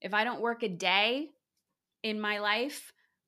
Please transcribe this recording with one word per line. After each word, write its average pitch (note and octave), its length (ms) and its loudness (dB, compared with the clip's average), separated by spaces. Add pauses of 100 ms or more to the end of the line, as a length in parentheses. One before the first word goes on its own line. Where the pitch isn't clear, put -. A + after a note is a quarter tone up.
If F#3+ 120 -4
I G#3+ 120 4
don't A#3+ 160 -4
work A#3 200 0
a A3 80 0
day G3+ 640 2 (720)
in G#3+ 180 -2
my G#3 160 0
life, G#3+ 560 -2 (340)